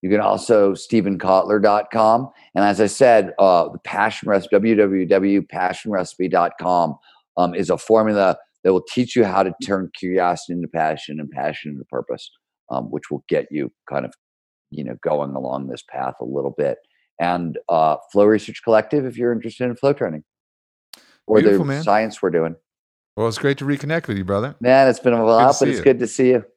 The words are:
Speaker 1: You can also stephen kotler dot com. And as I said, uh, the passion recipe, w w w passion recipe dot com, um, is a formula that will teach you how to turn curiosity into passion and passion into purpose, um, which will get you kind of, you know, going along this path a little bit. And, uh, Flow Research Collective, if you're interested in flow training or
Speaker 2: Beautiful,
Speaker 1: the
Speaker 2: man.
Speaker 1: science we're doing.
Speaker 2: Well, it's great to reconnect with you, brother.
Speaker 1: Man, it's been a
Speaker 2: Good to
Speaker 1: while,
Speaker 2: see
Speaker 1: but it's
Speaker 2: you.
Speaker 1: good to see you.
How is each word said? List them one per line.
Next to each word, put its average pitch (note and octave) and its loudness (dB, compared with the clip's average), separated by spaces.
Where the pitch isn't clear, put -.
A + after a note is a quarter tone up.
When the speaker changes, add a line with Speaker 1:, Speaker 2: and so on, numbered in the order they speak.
Speaker 1:
You F#2 -6
can G#2 2
also G2+ 2
stephen G2 -2
kotler F#2+ 2
dot G#2 2
com. A2+ 2
And F#2+ 0
as G2+ 0
I G#2+ 4
said, A2+ 4
uh, F2+ 4
the F2 -16
passion G#2 -4
recipe, G2 0
w G#2+ 4
w G2 2
w G2 2
passion F2+ -6
recipe F#2 -4
dot E2+ 0
com, E2+ 0
um, E2+ 0
is F2 -4
a F2 0
formula G#2+ 2
that F#2+ 2
will F#2 0
teach B2+ -4
you A#2+ 4
how G2 -2
to F#2 -4
turn F#2+ -4
curiosity F2+ -2
into F2 -6
passion D#2 -6
and C#2+ -12
passion D2 -8
into C2+ -14
purpose, - -10
um, B1 -8
which - -10
will D2 -8
get D2+ -2
you D2 -8
kind C#2 -6
of, - -14
you D2+ -12
know, A#1+ -10
going D2 -4
along C2 -8
this B1 -14
path C2 -8
a A#1+ -10
little C#2 -6
bit. C#2+ -4
And, F2 -4
uh, D#2+ 2
Flow G2+ 4
Research G#2+ 0
Collective, A#2 0
if A#2+ -10
you're A#2+ -2
interested A2+ -6
in B2 -6
flow C#3 0
training E2 -6
or A2 4
Speaker 2:
Beautiful, G2+ 4
Speaker 1:
the C#3 -4
Speaker 2:
man. D3 -6
Speaker 1:
science G#2+ 0
we're F#2+ 0
doing. E2 -2
Speaker 2:
Well, A2 0
it's A2 -4
great C#3 0
to C#3 -8
reconnect D3 -4
with G#2+ -4
you, F#2+ -4
brother. G2+ -4
Speaker 1:
Man, C3 4
it's A#2+ 0
been B2 2
a - 2
Speaker 2:
Good A2+ 0
to A2 2
Speaker 1:
while, A#2 6
Speaker 2:
see C3+ 2
Speaker 1:
but C#3+ 2
it's B2+ -2
Speaker 2:
you. E2 -8
Speaker 1:
good C3+ 6
to B2 -2
see B2+ 0
you. A#2+ 2